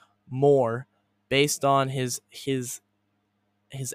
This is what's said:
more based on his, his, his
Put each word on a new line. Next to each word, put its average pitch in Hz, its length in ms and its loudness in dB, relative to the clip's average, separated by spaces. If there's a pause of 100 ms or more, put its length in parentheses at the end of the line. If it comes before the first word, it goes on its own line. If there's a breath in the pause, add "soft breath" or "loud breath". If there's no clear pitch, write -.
(280 soft breath)
more 131 580 2 (440)
based 143 340 0
on 135 240 2
his, 127 400 -6
his, 127 540 -8 (880)
his 131 240 -10